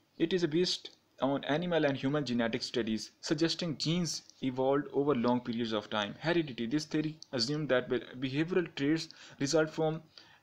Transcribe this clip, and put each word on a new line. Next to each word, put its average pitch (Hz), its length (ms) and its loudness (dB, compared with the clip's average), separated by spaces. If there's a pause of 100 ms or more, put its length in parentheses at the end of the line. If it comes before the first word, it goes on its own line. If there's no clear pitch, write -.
(200)
It 170 120 0
is 175 120 2
based 170 460 0 (320)
on 135 220 0
animal 160 400 0
and 139 120 2
human 143 280 0
genetic 120 380 0
studies, 110 480 -2 (120)
suggesting 160 540 0
genes 165 460 -2 (200)
evolved 135 500 2
over 143 220 2
long 123 260 2
periods 117 320 -2
of 104 180 -2
time। 104 300 -2
Heredity, 151 460 0
this 151 200 -2
theory 156 320 -2 (140)
assume 147 340 -2
that 127 240 2
be-, 127 380 -2
behavioral 165 460 0
traits 156 340 0 (320)
result 156 300 4
from 160 300 0 (420)